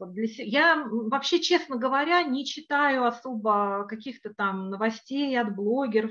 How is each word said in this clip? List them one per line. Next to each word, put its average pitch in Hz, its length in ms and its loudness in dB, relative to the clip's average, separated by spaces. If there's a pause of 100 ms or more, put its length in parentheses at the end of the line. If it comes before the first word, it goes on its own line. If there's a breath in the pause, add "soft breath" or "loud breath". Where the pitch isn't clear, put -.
вот 185 140 -14
для 220 120 -2
се-, 226 180 -8
я, 294 280 4
м, 233 380 -2
вообще, 277 280 2
честно 339 380 2
говоря, 285 480 2
не 269 200 -2
читаю 285 600 0
особо 208 840 0
каких-то 220 460 -12
там 196 360 -4
новостей 240 680 -2
от 208 160 0
блогеров, 220 560 0